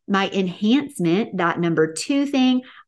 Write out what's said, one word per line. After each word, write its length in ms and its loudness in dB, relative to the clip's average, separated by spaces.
My 200 0
enhancement, 1080 0
that 220 0
number 340 2
two 320 -2
thing, 380 2